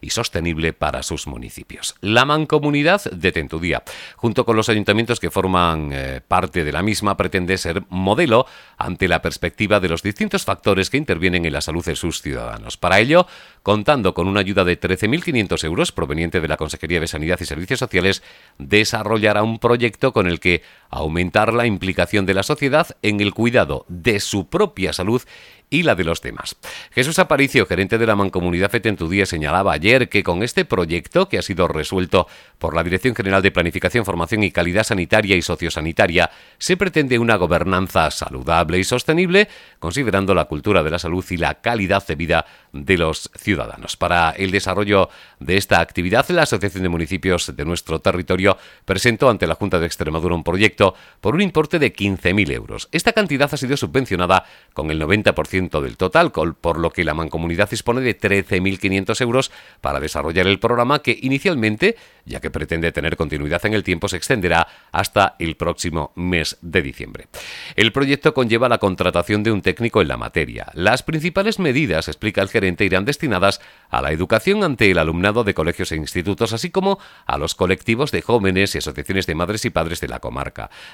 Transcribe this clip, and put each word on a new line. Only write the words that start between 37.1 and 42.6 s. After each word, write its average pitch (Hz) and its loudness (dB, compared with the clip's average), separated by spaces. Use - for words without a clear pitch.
una 117 2
gobernanza 87 2
saludable 80 -2
y 95 2
sostenible, 175 0
considerando 98 0
la 82 2
cultura 80 0
de 78 0
la 82 -2
salud 87 -4
y 87 -6
la 78 -2
calidad 98 0
de 80 -4
vida 80 0